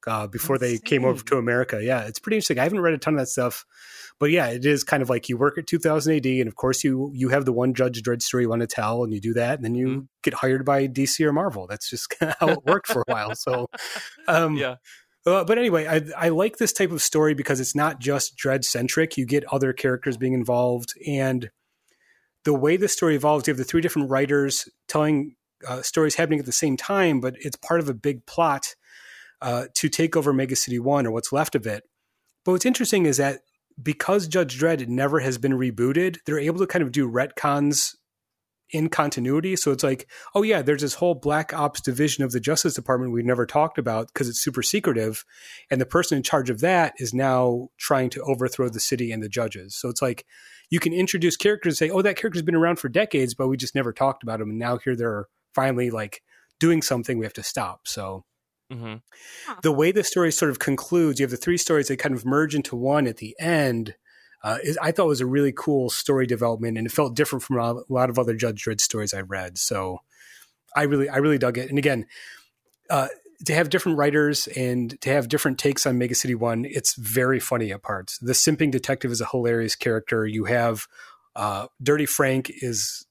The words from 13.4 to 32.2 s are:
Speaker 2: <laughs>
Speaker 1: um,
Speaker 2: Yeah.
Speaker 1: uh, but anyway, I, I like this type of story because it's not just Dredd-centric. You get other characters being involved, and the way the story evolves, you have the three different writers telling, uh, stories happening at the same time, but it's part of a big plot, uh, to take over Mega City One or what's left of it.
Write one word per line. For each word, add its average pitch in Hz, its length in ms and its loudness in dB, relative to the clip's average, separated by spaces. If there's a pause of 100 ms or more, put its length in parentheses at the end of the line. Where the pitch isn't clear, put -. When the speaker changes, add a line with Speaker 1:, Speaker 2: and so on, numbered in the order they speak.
Speaker 2:
<laughs> - 320 -12
Speaker 1:
um, 160 260 4
Speaker 2:
Yeah. 131 200 -2 (500)
Speaker 1:
uh, 185 180 4
but 214 140 4
anyway, 180 280 2
I, 160 420 0
I - 20 6
like 185 300 2
this 226 120 2
type 185 200 2
of 160 100 -2
story 151 320 4
because 139 260 0
it's 127 160 -2
not 147 240 2
just 139 380 -2
Dredd-centric. 135 800 0
You 131 80 0
get 139 260 2
other 135 220 2
characters 127 420 0
being 127 180 0
involved, 123 600 0 (120)
and 131 440 -2 (960)
the 151 80 4
way 147 240 2
the 202 100 0
story 165 280 2
evolves, 147 320 2
you 156 40 2
have 131 60 0
the 127 80 -4
three 165 160 0
different 151 280 -2
writers 139 580 2 (200)
telling, 151 480 2 (300)
uh, 127 160 -8
stories 156 340 0
happening 156 240 0
at 135 60 -6
the 123 60 -6
same 139 240 0
time, 170 460 2
but 127 180 -4
it's 139 160 -8
part - 240 0
of 151 80 -2
a 135 60 -2
big 123 320 -4
plot, 156 500 0 (680)
uh, 123 240 -2 (100)
to - 140 0
take 165 280 0
over 143 160 2
Mega 131 220 0
City 123 240 -2
One 135 280 2
or 113 40 -2
what's 113 200 -4
left 147 240 0
of 113 100 0
it. 107 180 -6 (640)